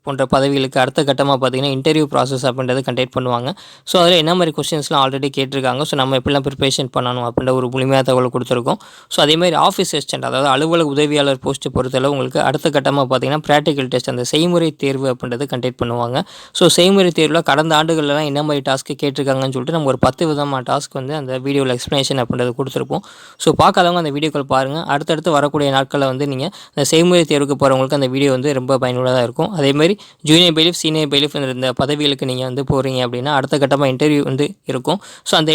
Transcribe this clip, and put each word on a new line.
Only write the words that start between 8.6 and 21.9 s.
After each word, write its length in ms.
So, 120
அதே 180
மாதிரி 140
ஆஃபீஸ் 320
அசிஸ்டன்ட், 300
அதாவது 260
அலுவலக 400
உதவியாளர் 500
போஸ்ட் 220
பொறுத்தளவு 380
உங்களுக்கு 320
அடுத்த 280
கட்டமா 380
பார்த்தீங்கன்னா, 340
பிராக்டிகல் 460
டெஸ்ட், 200
அந்த 200
செய்முறை 360
தேர்வு 300
அப்படின்றது 400
கண்டக்ட் 300
பண்ணுவாங்க. 360
So, 180
செய்முறை 420
தேர்வுல 220
கடந்த 280
ஆண்டுகள்லாம் 520
என்ன 180
மாதிரி 200
டாஸ்க் 240
கேட்டிருக்காங்கன்னு 540
சொல்லிட்டு 200
நம்ம 160
ஒரு 140
பத்து 140
விதமான 380
டாஸ்க் 300
வந்து 160
அந்த 100
வீடியோல 320
எக்ஸ்பிளனேஷன் 460